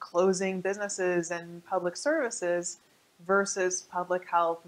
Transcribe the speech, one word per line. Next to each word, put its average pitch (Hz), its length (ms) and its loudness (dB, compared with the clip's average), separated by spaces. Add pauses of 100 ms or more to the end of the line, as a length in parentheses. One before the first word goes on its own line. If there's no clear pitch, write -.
closing 190 600 2
businesses 185 680 0
and 170 340 -10
public 175 320 -2
services 226 800 -2 (480)
versus 190 640 2
public 180 380 -2
health 170 380 2